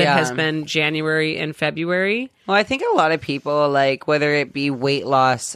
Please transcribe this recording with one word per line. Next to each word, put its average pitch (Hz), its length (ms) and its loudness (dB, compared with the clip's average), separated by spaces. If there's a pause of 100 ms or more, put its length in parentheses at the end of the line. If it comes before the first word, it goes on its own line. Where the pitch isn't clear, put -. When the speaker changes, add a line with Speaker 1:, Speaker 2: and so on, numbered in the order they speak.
Speaker 1:
Yeah. 143 140 4
Speaker 2:
has 127 140 0
been 156 340 -2
January 156 720 0
and 156 180 -6
February. 180 760 -2 (160)
Speaker 1:
Well, 196 100 2
I 214 60 4
think 262 180 -4
a 453 140 0
lot 160 160 4
of 156 100 0
people, 147 480 0
like, 139 380 0
whether 147 260 2
it 147 200 -2
be 139 180 -2
weight 135 340 -2
loss, 131 500 2